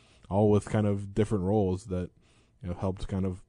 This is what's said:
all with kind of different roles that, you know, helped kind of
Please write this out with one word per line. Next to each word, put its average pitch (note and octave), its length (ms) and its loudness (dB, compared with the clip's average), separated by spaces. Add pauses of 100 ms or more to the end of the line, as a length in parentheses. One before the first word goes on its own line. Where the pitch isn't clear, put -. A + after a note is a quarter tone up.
(280)
all G#2 220 4
with G#2 160 4
kind G#2+ 200 0
of G2+ 280 -4
different G#2 300 0
roles F#2+ 420 2
that, F2+ 240 -4 (520)
you F2+ 60 -10
know, F2 60 -4
helped F#2+ 340 -4
kind F#2+ 160 -2
of F#2 240 -6